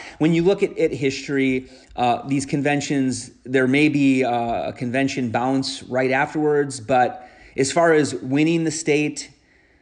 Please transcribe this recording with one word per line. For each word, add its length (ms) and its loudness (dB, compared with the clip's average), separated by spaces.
when 140 2
you 120 2
look 180 2
at, 160 -2
at 140 2
history, 760 -2
uh, 320 0
these 180 -2
conventions, 880 -2
there 240 2
may 220 4
be, 340 2
uh, 460 -2
a 40 -6
convention 580 -2
bounce 520 -2
right 300 -2
afterwards. 680 0
But 500 0
as 160 0
far 200 4
as 220 2
winning 480 0
the 80 -2
state, 600 -2